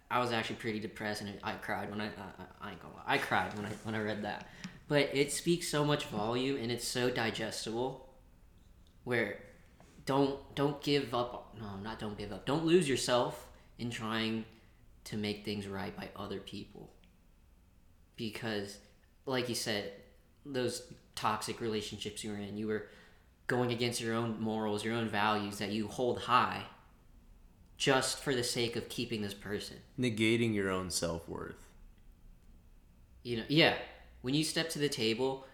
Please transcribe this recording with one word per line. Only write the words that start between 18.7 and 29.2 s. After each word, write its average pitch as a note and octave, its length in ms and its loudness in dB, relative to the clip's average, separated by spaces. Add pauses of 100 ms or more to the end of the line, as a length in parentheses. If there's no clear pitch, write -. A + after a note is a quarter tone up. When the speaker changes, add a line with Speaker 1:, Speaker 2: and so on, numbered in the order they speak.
Speaker 1:
like B2+ 240 0
you A2+ 60 -2
said, G#2 360 -2 (540)
those B2+ 380 0 (320)
toxic G#2+ 460 -2
relationships G#2+ 600 -4
you G#2+ 80 -4
were G2+ 60 -6
in, G2+ 200 -6
you G#2+ 100 -4
were G#2+ 200 -2 (600)
going B2 240 2
against A#2 300 0
your A2+ 120 0
own A2+ 260 0
morals, G#2+ 460 0
your A2+ 80 0
own A2+ 140 0
values G#2 520 2
that G2+ 120 -2
you G#2+ 160 0
hold B2 340 0
high G#2 420 4 (1120)
just C3 420 2
for C#3 160 0
the A#2+ 80 2
sake A#2+ 320 0
of A2+ 140 -4
keeping A#2 320 -4